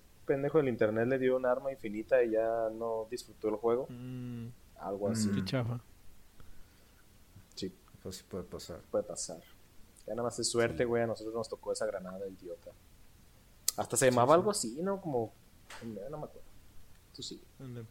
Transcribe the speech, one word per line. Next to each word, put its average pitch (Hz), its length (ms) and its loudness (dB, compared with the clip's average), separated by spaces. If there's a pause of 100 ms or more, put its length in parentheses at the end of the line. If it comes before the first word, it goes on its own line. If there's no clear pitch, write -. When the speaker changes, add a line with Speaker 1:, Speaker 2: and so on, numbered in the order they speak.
(260)
Speaker 1:
pendejo 143 320 2
del 139 100 6
internet 113 380 4
le 131 140 4
dio 127 160 4
un 127 100 0
arma 131 260 2
infinita 113 520 2
y 113 80 2
ya 113 440 2
no 113 340 -2
disfrutó 110 380 -6
el 107 80 2
juego. 117 340 2
Speaker 2:
Mm. 123 560 -8 (340)
Speaker 1:
Algo 98 280 -2
así. 110 200 2
Speaker 3:
Mm. 98 80 2
Speaker 2:
Qué 95 80 0
chafa. 120 360 0 (1700)
Speaker 1:
Sí. 92 180 -8 (300)
Speaker 3:
Pues 95 140 -10
sí - 120 -16
puede 95 160 -8
pasar. - 360 -12 (100)
Speaker 1:
Puede 104 140 0
pasar. 82 340 -8 (680)
Ya 107 80 -6
nada 117 100 -2
más 117 140 -4
es 117 120 0
suerte, 113 280 2
Speaker 3:
Sí. 127 60 2
Speaker 1:
güey, 117 180 2
a 113 40 2
nosotros 110 280 -6
nos 113 140 -4
tocó - 240 -6
esa 110 140 -2
granada, 95 420 -8
idiota. 90 420 -14 (1040)
Hasta 104 200 -2
se 131 100 6
Speaker 3:
Sí, 127 40 8
Speaker 1:
llamaba 123 240 8
Speaker 3:
sí. 170 40 10
Speaker 1:
algo 202 120 2
así, 123 320 -4
¿no? 196 180 -2
Como, 127 320 -2 (500)
no 113 360 -8
me 143 60 -8
acuerdo. - 180 -16 (720)
Tú 127 80 -14
sí. - 180 -10 (200)
Speaker 2:
N 120 300 -12